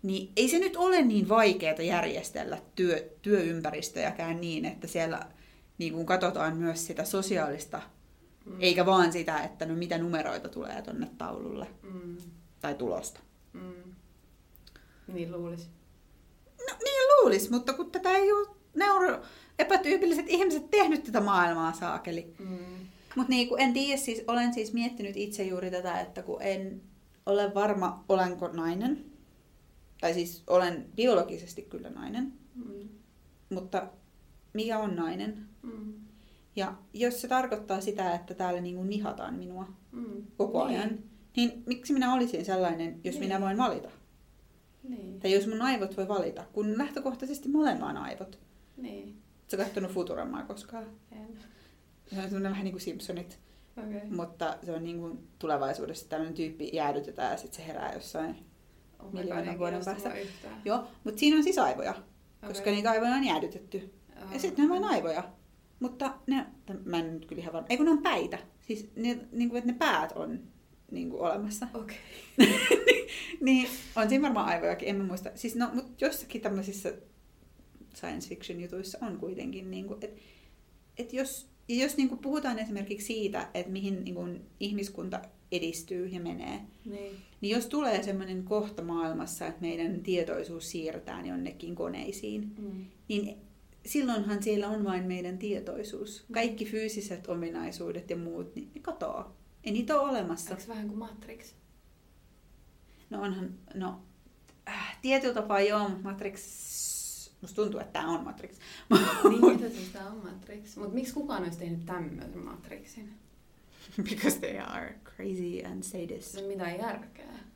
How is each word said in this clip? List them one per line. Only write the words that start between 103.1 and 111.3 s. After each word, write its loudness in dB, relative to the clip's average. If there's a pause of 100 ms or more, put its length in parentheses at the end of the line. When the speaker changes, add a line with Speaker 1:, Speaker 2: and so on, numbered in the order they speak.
Speaker 1:
No -6
onhan, -4 (200)
no, -6 (680)
äh, -8
tietyllä 4
tapaa 2
joo, 4
mut -4
Matrix, -6 (1080)
musta -4
tuntuu, -2
että -12
tää -2
on -2
Matrix. -14 (320)
<laughs> 8
Speaker 2:
Niin, 10
mitä 8
se -8
tää -10
on -10
Matrix? -14
Mut -6
miksi -2
kukaan -4